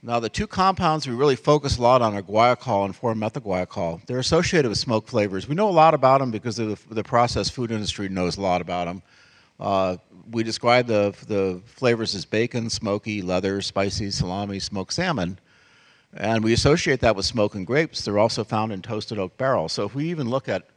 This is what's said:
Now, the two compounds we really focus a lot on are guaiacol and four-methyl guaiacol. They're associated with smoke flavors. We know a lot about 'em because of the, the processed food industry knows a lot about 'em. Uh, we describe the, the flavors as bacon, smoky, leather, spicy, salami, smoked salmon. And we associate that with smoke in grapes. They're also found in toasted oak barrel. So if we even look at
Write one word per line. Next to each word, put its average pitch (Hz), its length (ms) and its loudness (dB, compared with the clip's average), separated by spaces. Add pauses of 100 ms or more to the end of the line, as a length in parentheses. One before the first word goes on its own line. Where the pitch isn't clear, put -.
Now, 117 200 -2
the 113 80 -4
two 208 180 -6
compounds 175 640 0
we 123 60 -4
really 135 200 4
focus 143 440 2
a 123 40 -2
lot 117 200 6
on 110 120 2
are 101 80 -4
guaiacol 107 640 2
and 95 100 -4
four-methyl 113 480 -4
guaiacol. 90 640 -4
They're 127 120 -4
associated 165 500 2
with 101 100 -2
smoke 113 300 -2
flavors. 101 400 -2
We 147 80 -2
know 214 120 2
a - 20 0
lot 160 220 8
about 135 300 6
'em 123 80 -2
because 110 300 -6
of 107 280 -6
the, 110 60 -16
the 107 80 -2
processed 120 500 0
food 117 200 -6
industry 104 360 -6
knows 90 280 -2
a 95 40 -8
lot 90 200 2
about 87 260 -4
'em. 87 160 -8 (560)
Uh, 95 380 0 (340)
we 113 140 -2
describe 120 420 2
the, 101 300 2 (100)
the 95 380 -2
flavors 113 500 0
as 92 100 -6
bacon, 113 460 -2
smoky, 104 520 -4
leather, 92 380 -2
spicy, 101 500 -4
salami, 101 500 -4
smoked 95 320 -8
salmon. 113 460 -2 (760)
And 110 300 -2
we 113 80 2
associate 139 480 2
that 110 160 4
with 98 80 -6
smoke 104 320 0
in 95 80 -6
grapes. 151 400 -2
They're 104 160 0
also 113 240 0
found 110 280 -4
in 92 100 -10
toasted 110 360 -8
oak 95 180 -6
barrel. 120 320 0
So 101 160 -4
if 107 120 -8
we 143 140 -4
even 147 200 -6
look 131 180 -4
at 98 280 -6